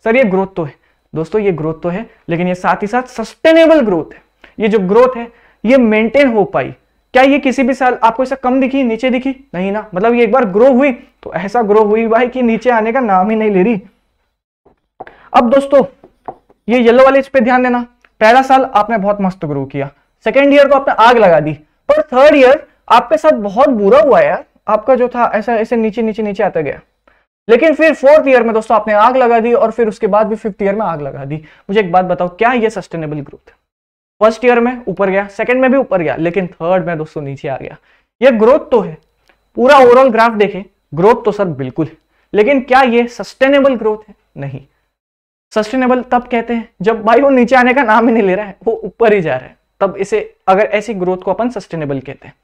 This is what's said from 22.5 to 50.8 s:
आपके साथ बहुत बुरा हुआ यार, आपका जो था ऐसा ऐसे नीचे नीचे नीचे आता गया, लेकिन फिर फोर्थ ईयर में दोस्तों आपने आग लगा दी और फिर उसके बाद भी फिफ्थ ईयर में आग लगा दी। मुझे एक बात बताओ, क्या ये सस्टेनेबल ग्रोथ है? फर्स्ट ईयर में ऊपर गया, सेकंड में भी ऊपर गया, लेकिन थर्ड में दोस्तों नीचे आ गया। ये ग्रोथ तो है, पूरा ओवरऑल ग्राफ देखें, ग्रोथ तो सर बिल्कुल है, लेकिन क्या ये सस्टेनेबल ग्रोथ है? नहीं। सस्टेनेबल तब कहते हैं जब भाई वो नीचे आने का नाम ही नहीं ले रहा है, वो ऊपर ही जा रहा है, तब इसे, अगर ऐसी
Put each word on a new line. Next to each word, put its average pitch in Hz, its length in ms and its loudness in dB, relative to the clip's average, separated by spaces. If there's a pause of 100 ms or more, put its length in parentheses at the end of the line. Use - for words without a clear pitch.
आपके 240 280 2
साथ 311 140 2
बहुत 226 380 0
बुरा 220 300 2
हुआ 262 200 4
यार, 165 240 0 (240)
आपका 214 280 0
जो 240 120 -2
था 240 260 -2
ऐसा 220 220 -2
ऐसे 226 200 -2
नीचे 220 260 -2
नीचे 220 220 -4
नीचे 208 200 -4
आता 175 180 -2
गया, 139 180 -8 (680)
लेकिन 269 260 2
फिर 311 200 2
फोर्थ 285 340 2
ईयर 254 160 4
में 226 100 -2
दोस्तों 220 240 0
आपने 214 160 -2
आग 226 240 2
लगा 233 220 2
दी 233 140 -2
और 220 180 0
फिर 226 160 -2
उसके 220 200 -6
बाद 208 200 0
भी 214 80 -4
फिफ्थ 214 260 -10
ईयर 196 140 -2
में 214 100 -6
आग 165 160 -8
लगा 139 240 -12
दी। 143 100 -8
मुझे 175 440 -6
एक 185 120 -4
बात 185 140 2
बताओ, 180 240 -4
क्या 226 240 -2
ये 220 160 0
सस्टेनेबल 160 500 -10
ग्रोथ - 300 -20
है? - 60 -20 (680)
फर्स्ट 226 240 0
ईयर 247 140 4
में 240 280 -4
ऊपर 196 220 -4
गया, 196 180 -4
सेकंड 233 340 -4
में 254 100 2
भी 269 60 2
ऊपर 196 240 -2
गया, 147 140 -4
लेकिन 170 320 -4
थर्ड 175 400 -4
में 170 100 -6
दोस्तों 156 240 -10
नीचे 139 260 -12
आ 135 100 -8
गया। - 200 -16 (440)
ये 262 100 6
ग्रोथ 240 400 2
तो 240 80 2
है, 170 180 -10 (600)
पूरा 262 200 4
ओवरऑल 262 320 6
ग्राफ 226 220 2
देखें, 202 320 -2 (300)
ग्रोथ 220 320 2
तो 214 60 -2
सर 202 140 -4
बिल्कुल 139 400 -6
है, - 120 -18 (360)
लेकिन 233 280 2
क्या 254 200 2
ये 240 260 0
सस्टेनेबल 269 680 0
ग्रोथ 214 340 -6
है? 202 60 -20 (220)
नहीं। 139 240 -12 (880)
सस्टेनेबल 254 500 -2
तब 240 260 -4
कहते 233 260 -4
हैं 226 160 -8 (120)
जब 214 220 -2
भाई 240 180 4
वो 277 80 2
नीचे 254 260 2
आने 247 180 4
का 269 100 0
नाम 226 240 2
ही 233 60 2
नहीं 220 100 0
ले 185 120 0
रहा 208 100 -8
है, 196 180 -18
वो 226 80 -2 (120)
ऊपर 214 300 0
ही 202 80 0
जा 151 140 -4
रहा 131 120 -10
है, - 100 -20 (220)
तब 190 180 -4
इसे, 196 380 -6 (120)
अगर 190 160 2
ऐसी 208 300 -4